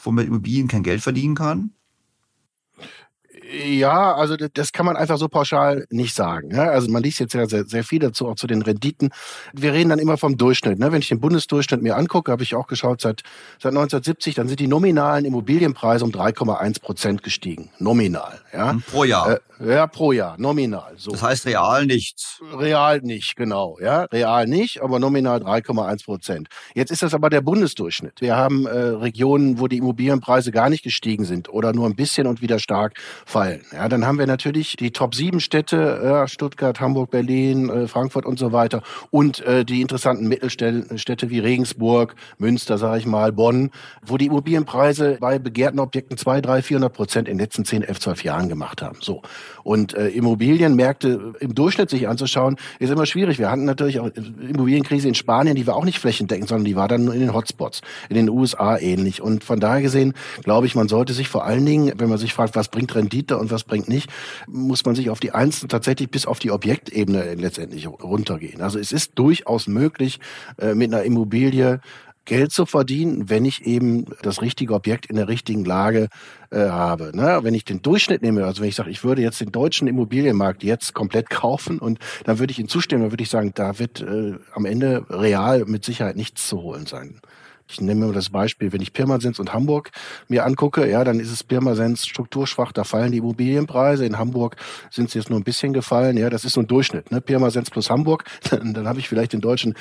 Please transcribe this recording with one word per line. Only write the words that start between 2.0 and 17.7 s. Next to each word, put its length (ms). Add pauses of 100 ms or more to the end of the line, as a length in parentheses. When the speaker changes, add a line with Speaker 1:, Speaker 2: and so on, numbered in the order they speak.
Speaker 2:
Ja, 520
also 220
d-, 140
das 200
kann 160
man 100
einfach 220
so 80
pauschal 640
nicht 240
sagen, 320
ne? 160
Also 260
man 140
liest 160
jetzt 160
ja 120
sehr, 180
sehr 180
viel 160
dazu, 280
auch 80
zu 120
den 160
Renditen. 480 (420)
Wir 180
reden 200
dann 80
immer 180
vom 200
Durchschnitt, 420
ne? 120
Wenn 100
ich 80
den 100
Bundesdurchschnitt 640
mir 120
angucke, 360
habe 100
ich 140
auch 100
geschaut, 360
seit, 200 (400)
seit 100
neunzehnhundertsiebzig, 640
dann 140
sind 120
die 80
nominalen 580
Immobilienpreise 760
um 80
drei 200
Komma 240
eins 240
Prozent 420
gestiegen. 560